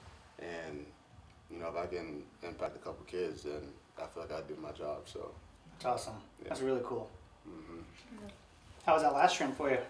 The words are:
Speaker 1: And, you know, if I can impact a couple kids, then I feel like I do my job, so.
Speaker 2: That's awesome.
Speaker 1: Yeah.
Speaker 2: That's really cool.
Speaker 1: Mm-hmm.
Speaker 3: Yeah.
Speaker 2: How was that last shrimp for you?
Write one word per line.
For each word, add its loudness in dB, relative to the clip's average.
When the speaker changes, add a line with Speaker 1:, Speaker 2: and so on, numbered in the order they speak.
Speaker 1:
And, -6
you -10
know, -4
if -4
I -2
can -6
impact -4
a -14
couple -8
kids, -2
then -4
I -6
feel -8
like -8
I -4
do -6
my -6
job, -4
so. -8
Speaker 2:
That's -8
awesome. 0
Speaker 1:
Yeah. -10
Speaker 2:
That's -2
really 4
cool. -2
Speaker 1:
Mm-hmm. -12
Speaker 3:
Yeah. -12
Speaker 2:
How 10
was 8
that 8
last 10
shrimp 2
for 4
you? 6